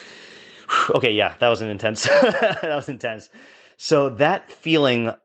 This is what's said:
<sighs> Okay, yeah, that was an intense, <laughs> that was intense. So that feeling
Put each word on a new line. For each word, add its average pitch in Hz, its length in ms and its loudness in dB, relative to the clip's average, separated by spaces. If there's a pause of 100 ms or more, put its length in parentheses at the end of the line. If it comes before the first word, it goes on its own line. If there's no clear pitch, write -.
(680)
<sighs> - 260 0
Okay, 127 180 2
yeah, 101 260 0
that 120 100 2
was 113 120 0
an 110 80 -6
intense, 107 360 -4
<laughs> - 40 -2
that 220 540 2
was 147 260 -6
intense. 113 400 -10 (480)
So 143 320 2
that 143 420 -2
feeling 127 600 0 (120)